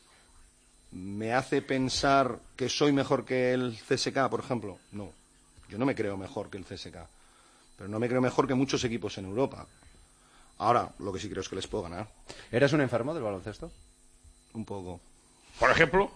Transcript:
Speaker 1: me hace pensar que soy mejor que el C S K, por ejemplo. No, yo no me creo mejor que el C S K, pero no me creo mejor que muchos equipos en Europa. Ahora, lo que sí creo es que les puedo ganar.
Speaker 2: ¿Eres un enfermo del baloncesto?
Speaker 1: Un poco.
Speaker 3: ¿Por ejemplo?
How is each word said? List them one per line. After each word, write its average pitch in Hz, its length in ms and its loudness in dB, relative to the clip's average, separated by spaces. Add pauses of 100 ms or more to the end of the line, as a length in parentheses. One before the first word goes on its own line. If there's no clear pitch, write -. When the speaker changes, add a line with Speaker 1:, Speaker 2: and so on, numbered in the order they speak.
(920)
Speaker 1:
me 101 420 -6
hace 135 280 2
pensar 135 760 2 (180)
que 123 120 -2
soy 147 240 4
mejor 135 320 2
que 127 280 2
el 127 240 0
C - 200 -2
S 123 160 -2
K, 131 180 2
por 113 100 -2
ejemplo. 104 380 -4 (140)
No, 101 200 -10 (560)
yo 98 100 -10
no 123 60 0
me 135 100 0
creo 101 220 -4
mejor 95 320 -8
que 104 100 -12
el 92 60 -12
C 98 120 -12
S 90 140 -14
K, 85 160 -16 (680)
pero 95 120 -12
no 104 100 -4
me 120 100 0
creo 127 120 2
mejor 127 260 4
que 131 80 0
muchos 131 300 2
equipos 110 340 -4
en 95 80 -10
Europa. 107 400 -4 (920)
Ahora, 107 320 4 (100)
lo 95 120 -6
que 95 60 -6
sí 98 100 -8
creo 90 140 -6
es - 60 -8
que - 80 -8
les 92 100 -6
puedo 107 180 -6
ganar. 87 240 -8 (420)
Speaker 2:
¿Eres 131 220 4
un 160 80 4
enfermo 120 320 0
del 165 100 -6
baloncesto? 104 480 -8 (840)
Speaker 1:
Un 113 100 -8
poco. 92 360 -10 (580)
Speaker 3:
¿Por - 120 6
ejemplo? 185 460 6